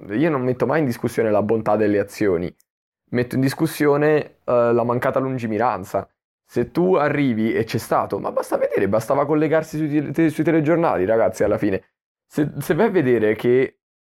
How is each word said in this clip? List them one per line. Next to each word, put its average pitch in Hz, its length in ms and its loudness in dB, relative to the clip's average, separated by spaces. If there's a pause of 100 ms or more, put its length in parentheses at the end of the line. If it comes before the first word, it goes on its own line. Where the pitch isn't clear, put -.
io 135 200 0
non 139 120 -2
metto 123 240 -2
mai 143 140 0
in 151 60 0
discussione 117 460 -2
la 101 100 2
bontà 107 340 0
delle 107 240 2
azioni, 95 540 -2 (580)
metto 123 240 -2
in 131 60 2
discussione, 147 1040 0
eh, 120 300 2
la 117 100 2
mancata 120 360 -2
lungimiranza. 110 880 -2 (420)
Se 120 220 -4
tu 180 240 2
arrivi 139 560 0
e 107 140 0
c'è 120 120 -4
stato, 107 420 -2
ma - 120 -6
basta - 260 -4
vedere, 539 300 0
bastava 147 380 0
collegarsi 151 520 0
sui 147 340 -2
tele-, 165 180 2
sui 151 160 -2
telegiornali, 156 580 2
ragazzi, 107 400 2
alla 104 140 2
fine. 95 380 -4 (300)
Se, - 340 -4
se 165 140 -4
vai 190 140 2
a - 40 -2
vedere 120 440 2
che, 123 440 0 (400)